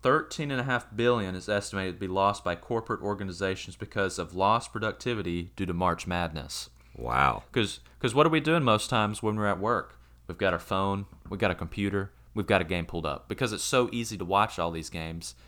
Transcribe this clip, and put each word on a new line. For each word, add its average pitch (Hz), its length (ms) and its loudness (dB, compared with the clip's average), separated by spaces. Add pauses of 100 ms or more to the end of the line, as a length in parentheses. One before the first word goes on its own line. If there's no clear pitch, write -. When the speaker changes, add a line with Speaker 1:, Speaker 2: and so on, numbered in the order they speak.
Speaker 1:
thirteen 151 500 0
and 131 100 -2
a - 20 -4
half 123 220 -2 (100)
billion 113 400 2
is 92 140 -8
estimated 98 460 0
to 87 40 -14
be 98 80 -4
lost 98 380 2
by 87 100 0
corporate 113 460 -4
organizations 95 720 -4
because - 420 -2
of 87 160 -6
lost 101 380 2
productivity 101 840 -4
due 95 80 -2
to 90 80 -2
March 87 340 0
Madness. 82 640 -4 (260)
Speaker 2:
Wow. 62 560 2
Speaker 1:
'Cause, 107 280 0 (200)
'cause 117 160 0
what 147 100 8
are 165 40 6
we 160 100 4
doing 156 240 2
most 110 260 4
times 107 320 0
when 107 140 0
we're 107 120 0
at 98 120 2
work? 104 400 -2 (280)
We've 87 100 -10
got 95 160 4
our 82 60 -2
phone, 98 480 0 (200)
we've 101 120 -8
got 98 120 4
a 85 40 -2
computer, 98 580 -2 (200)
we've 104 140 -2
got 98 140 6
a 87 40 -2
game 85 200 -2
pulled 80 220 -6
up 69 200 -6
because 110 240 -2
it's 104 120 -6
so 127 280 4
easy 113 260 -6
to 95 60 -6
watch 98 340 2
all 85 140 0
these 82 200 -8
games. 82 440 -8 (120)